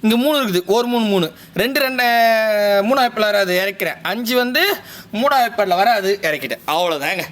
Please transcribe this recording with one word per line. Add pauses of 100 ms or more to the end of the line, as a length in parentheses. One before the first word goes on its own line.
இங்க
மூணு
இருக்குது,
ஒரு
மூணு,
மூணு. (200)
ரெண்டு,
ரெண்டு, (800)
மூணு
வாய்ப்பாடுல
வராது,
இறக்கிறேன்.
அஞ்சு
வந்து (360)
மூணு
வாய்ப்பாடுல
வராது,
இறக்கிட்டேன்.
அவ்வளவுதாங்க.